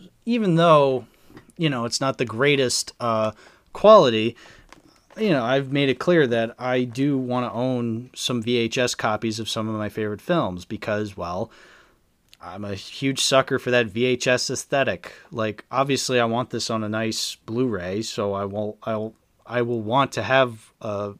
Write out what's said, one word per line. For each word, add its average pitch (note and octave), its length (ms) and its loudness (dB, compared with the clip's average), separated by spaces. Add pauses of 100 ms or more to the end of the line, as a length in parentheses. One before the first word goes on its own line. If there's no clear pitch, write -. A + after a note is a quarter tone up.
(240)
even A3 300 2
though, C#3+ 520 6 (500)
you E3 120 0
know, B2 180 -4
it's - 140 -4
not C3+ 180 -2
the C3+ 60 0
greatest, B2+ 760 0
uh, A2 320 0 (400)
quality. B2 640 6 (800)
You G#3+ 140 0
know, C3 140 2
I've C3 260 0
made C#3+ 180 2
it B2+ 120 0
clear E3+ 260 4
that A#2 320 0
I B2+ 240 0
do C3+ 340 0
wanna B2 360 -2
own A#2+ 640 -2
some B2 260 -4
V A#2+ 140 0
H A#2 220 0
S B2 180 0
copies A2 420 -2
of A2 100 -8
some A2 200 -4
of A2 80 -4
my G#2+ 120 -4
favorite G#2 320 -6
films G#2+ 440 -2
because, G#2 520 -6
well, F2+ 360 -6 (880)
I'm F#2 220 -14
a G2+ 100 -8
huge C3+ 460 -6
sucker C3+ 400 2
for B2+ 100 -4
that B2 160 4
V A2+ 200 -2
H B2 200 0
S B2+ 240 2
aesthetic. B2+ 640 -4 (180)
Like, A2 400 -6
obviously, C3 480 0
I A#2+ 60 4
want A#2 260 -2
this A#2 180 -6
on A2+ 140 -2
a G#2+ 60 -6
nice A2 480 -4 (100)
Blu-ray, A2 560 -2
so G#2 300 -4
I G2 120 -2
won't, G#2 380 -6
I'll, A2 320 -4 (320)
I A#2+ 160 -2
will A#2+ 200 -2
want B2 300 0
to A2+ 120 -4
have B2 560 0
a G#2 400 -6